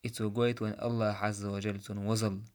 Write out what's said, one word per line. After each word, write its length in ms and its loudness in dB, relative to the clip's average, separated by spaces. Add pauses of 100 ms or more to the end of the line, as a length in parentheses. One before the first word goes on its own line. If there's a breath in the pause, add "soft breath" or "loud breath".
إتو 240 -2
قويت 320 2
وين 200 0
الله 240 2
عز 380 0
وجل 360 -2
تن 180 -6
وزل. 420 2 (140)